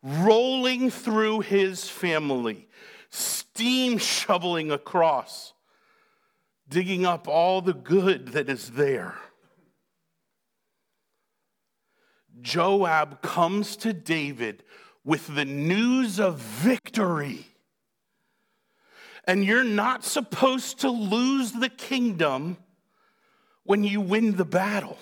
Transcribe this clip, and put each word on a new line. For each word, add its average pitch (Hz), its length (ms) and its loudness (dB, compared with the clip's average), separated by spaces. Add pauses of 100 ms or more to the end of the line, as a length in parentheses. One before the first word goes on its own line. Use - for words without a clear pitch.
rolling 247 840 2
through 214 520 0
his 190 460 0
family, 139 800 -2 (420)
steam 247 880 -2
shoveling 170 720 0
across, 147 840 0 (1160)
digging 180 360 0
up 175 220 -2
all 175 340 2
the 180 120 0
good 151 560 2
that 131 200 -2
is 127 220 -4
there. 120 440 -2 (3250)
Joab 160 800 0
comes 190 560 0
to 226 160 -2
David 143 680 -4 (400)
with 156 300 -2
the 143 120 0
news 196 760 0
of 185 180 0
victory. 143 1120 -2 (1800)
And 190 180 2
you're 226 200 4
not 233 400 0
supposed - 800 0
to 269 80 2
lose 240 640 0
the 233 180 -2
kingdom 175 880 -2 (1080)
when 202 200 2
you 202 160 0
win 208 380 2
the 185 80 2
battle. 190 560 -2